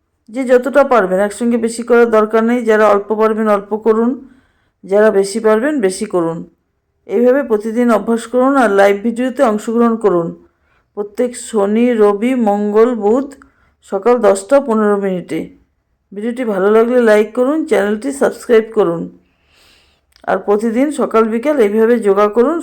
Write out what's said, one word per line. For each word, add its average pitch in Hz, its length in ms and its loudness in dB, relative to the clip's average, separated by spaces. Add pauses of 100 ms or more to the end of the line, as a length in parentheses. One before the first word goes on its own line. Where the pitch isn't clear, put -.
(280)
যে 226 160 -8
যতটা 254 380 2 (100)
পারবেন, 185 280 0
একসঙ্গে 233 380 -2
বেশি 233 300 -6
করার 233 220 4
দরকার 220 400 2
নেই, 247 140 0
যারা 214 200 2 (100)
অল্প 202 140 -2 (120)
পারবেন 220 260 0 (100)
অল্প 202 160 -8 (140)
করুন, 226 240 2 (760)
যারা 208 260 2
বেশি 196 300 -2
পারবেন 220 400 0
বেশি 190 260 -2
করুন। 170 320 -4 (720)
এইভাবে 247 320 2 (100)
প্রতিদিন 226 380 0 (100)
অভ্যাস 226 240 -4 (100)
করুন, 254 200 2 (100)
আর 220 160 2
লাইভ 202 240 4
ভিডিওতে 247 480 -4
অংশগ্রহণ 226 440 0 (100)
করুন 175 240 0 (680)
প্রত্যেক 208 340 -6 (180)
শনি, 214 380 0 (160)
রবি, 208 300 2 (140)
মঙ্গল, 208 440 2 (140)
বুধ 254 240 0 (640)
সকাল 214 220 0 (120)
দশটা 196 300 2 (100)
পনেরো 214 380 0
মিনিটে। 180 360 -6 (720)
ভিডিওটি 233 320 -8
ভালো 202 320 0
লাগলে 233 220 2 (120)
লাইক 214 180 4 (100)
করুন, 277 200 0 (120)
চ্যানেলটি 208 400 -2 (100)
সাবস্ক্রাইব 220 460 0 (100)
করুন, 170 240 0 (1200)
আর 185 120 -2 (100)
প্রতিদিন 226 420 0 (120)
সকাল 226 220 2 (100)
বিকাল 262 240 -2 (100)
এইভাবে 220 280 2 (120)
যোগা 202 200 4 (100)
করুন। 262 260 2